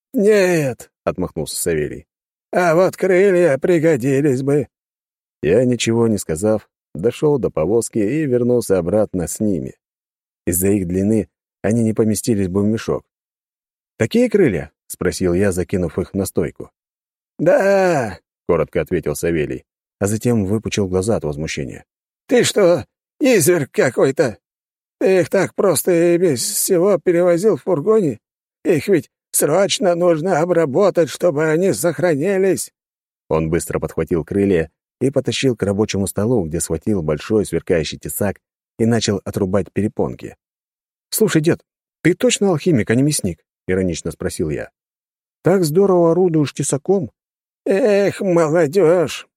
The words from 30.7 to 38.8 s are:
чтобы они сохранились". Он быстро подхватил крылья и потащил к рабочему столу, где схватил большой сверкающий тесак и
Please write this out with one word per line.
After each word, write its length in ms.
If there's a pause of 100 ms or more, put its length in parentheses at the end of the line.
чтобы 400
они 240
сохранились". 1000 (560)
Он 220
быстро 280
подхватил 460
крылья 460 (300)
и 100
потащил 460
к 60
рабочему 440
столу, 380
где 160
схватил 420
большой 420
сверкающий 540
тесак 420 (380)
и 80